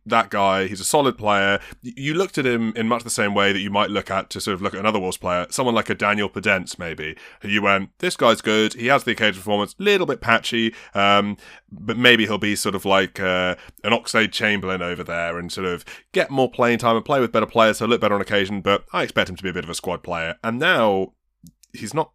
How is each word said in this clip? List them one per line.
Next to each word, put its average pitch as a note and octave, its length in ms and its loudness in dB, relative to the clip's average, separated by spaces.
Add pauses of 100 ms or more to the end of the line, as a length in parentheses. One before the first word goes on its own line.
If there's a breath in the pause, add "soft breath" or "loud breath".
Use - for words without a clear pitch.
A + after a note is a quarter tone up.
"That A2+ 240 2
guy, G2 360 0
he's G2 140 -8
a F#2+ 40 -10
solid C#3 340 0
player." G2+ 400 2 (240 loud breath)
Y-, A#2+ 140 -12
you C#3+ 180 -6
looked F3+ 240 -2
at C3+ 80 0
him A2+ 300 0
in A2+ 120 -2
much A#2 160 0
the A#2 60 -10
same G#2 240 0
way G2+ 180 4
that G2 80 0
you G2+ 100 -6
might G2+ 200 0
look G2+ 200 -4
at, F#2+ 200 -2
to G2+ 100 -10
sort G#2 140 -2
of F2+ 80 -8
look G2 120 -4
at F#2 60 -8
another G#2+ 200 0
Wolves F#2 160 -4
player, F2 340 -2
someone B2 240 0
like A2 160 0
a G#2 40 0
Daniel G#2 340 0
Podence, F#2+ 500 -2
maybe, D#2+ 380 -8 (240 loud breath)
who G#2 80 -10
you G#2 140 0
went, G2 360 2
"This F3 180 -4
guy's A2+ 240 4
good, G#2+ 340 2
he A#2 120 -6
has C3 180 4
the A#2+ 80 -2
occasional G2+ 300 0
performance, G2+ 360 -2
little G3 280 2
bit C3+ 140 -4
patchy, A#2 540 0 (200 loud breath)
um, G2+ 420 4 (340 loud breath)
but - 260 -8
maybe A#2+ 300 6
he'll G#2 120 -2
be G#2 180 -2
sort G2 180 -4
of F#2 100 -6
like, F#2+ 340 2
uh, F2+ 380 0 (280 loud breath)
an G#2 80 2
Oxlade-Chamberlain G#2 880 0
over F2 200 -6
there E2+ 360 -4
and F2 120 -10
sort F#2+ 160 -8
of F2 180 -6 (280 loud breath)
get - 180 0
more C3 200 2
playing A#2+ 280 2
time A#2 180 2
and G#2+ 80 -2
play C#3 160 0
with A#2 120 0
better A2 140 2
players, A2 320 2
so A2+ 80 -2
look A2+ 140 2
better G#2 140 2
on G2+ 60 0
occasion, G2+ 400 -2
but G2 320 0
I F3+ 100 -2
expect G2+ 280 -2
him F2+ 60 -12
to F#2 60 -16
be F#2+ 80 -4
a E2+ 40 -8
bit F2 100 -6
of E2 60 -12
a E2+ 40 -8
squad E2+ 280 -6
player." E2+ 420 -6
And A#2 140 -4
now, A#2 560 2 (600)
he's A2 200 -12
not D#3 200 -4